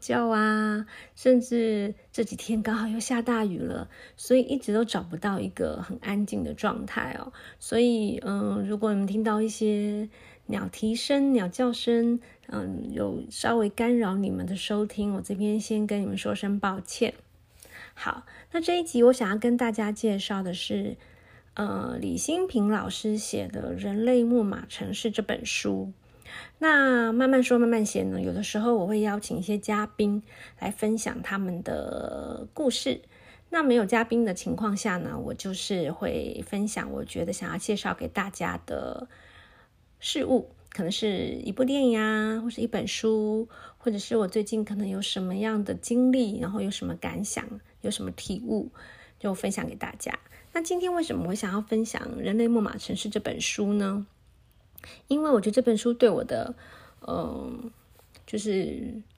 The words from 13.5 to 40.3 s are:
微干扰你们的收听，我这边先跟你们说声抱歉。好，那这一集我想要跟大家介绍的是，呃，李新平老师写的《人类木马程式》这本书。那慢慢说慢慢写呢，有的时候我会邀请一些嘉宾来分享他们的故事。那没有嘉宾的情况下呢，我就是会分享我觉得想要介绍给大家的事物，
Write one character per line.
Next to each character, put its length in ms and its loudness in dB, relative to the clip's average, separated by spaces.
微 140 4
干 280 2
扰 200 2
你 120 0
们 160 -2
的 120 -4
收 280 -2
听， 280 -2
我 80 -4
这 140 -6
边 220 0
先 300 0
跟 140 0
你 40 0
们 120 -2
说 180 -2
声 240 0
抱 220 -2
歉。 320 -2
好， 320 -8
那 80 0
这 200 2
一 40 0
集 200 2
我 100 12
想 160 0
要 80 0
跟 180 4
大 160 2
家 220 -2
介 260 0
绍 240 -4
的 100 -4
是， 440 -4
呃， 480 -4
李 160 -2
新 300 0
平 200 2
老 220 0
师 280 -2
写 300 -4
的 300 -6
《人 260 -2
类 200 6
木 200 6
马 220 -2
程 280 -8
式》 200 -2
这 80 0
本 240 -4
书。 480 -2
那 520 6
慢 160 4
慢 140 8
说 160 6
慢 100 6
慢 160 4
写 200 0
呢， 180 -2
有 100 0
的 120 -2
时 160 -2
候 160 4
我 100 2
会 140 2
邀 200 0
请 200 -4
一 20 -4
些 160 -2
嘉 300 0
宾 340 2
来 100 -4
分 260 0
享 280 -6
他 160 -4
们 240 -4
的 880 -6
故 160 0
事。 320 -2
那 140 2
没 100 6
有 100 6
嘉 200 2
宾 200 2
的 100 0
情 220 -4
况 220 0
下 200 -2
呢， 200 -6
我 160 -6
就 220 -8
是 360 -2
会 540 -4
分 220 -2
享 240 -6
我 120 -6
觉 220 -4
得 80 -4
想 180 -8
要 60 -4
介 180 -2
绍 200 -4
给 120 -8
大 220 -4
家 380 -6
的 400 -8
事 240 -4
物， 280 2